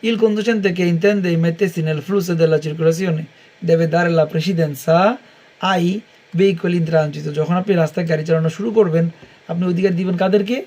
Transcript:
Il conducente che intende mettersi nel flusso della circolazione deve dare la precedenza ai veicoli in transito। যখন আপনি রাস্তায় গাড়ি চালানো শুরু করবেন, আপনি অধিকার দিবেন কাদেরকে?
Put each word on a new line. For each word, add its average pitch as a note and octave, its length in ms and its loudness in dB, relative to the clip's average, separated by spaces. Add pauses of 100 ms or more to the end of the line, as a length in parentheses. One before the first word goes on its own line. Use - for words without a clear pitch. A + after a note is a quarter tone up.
Il A3+ 140 0
conducente G#3+ 540 2
che F3+ 120 -2
intende F3+ 520 2
mettersi E3 460 -2
nel D#3 260 -2
flusso F#3 260 -2
della D#3+ 240 2
circolazione D#3+ 680 -2 (400)
deve E3 220 2
dare E3+ 200 0
la D#3+ 180 2
precedenza E3 920 0 (400)
ai F#3 420 0 (360)
veicoli F3 400 2
in E3+ 80 0
transito। D3+ 480 -2
যখন D#3 220 -2
আপনি F#3+ 200 0
রাস্তায় E3 340 0
গাড়ি D#3 160 -2
চালানো D#3+ 240 0
শুরু G3+ 220 -4
করবেন, E3+ 380 2 (400)
আপনি F3 180 -2
অধিকার F3+ 300 -2
দিবেন F#3 200 -2
কাদেরকে? G3+ 500 0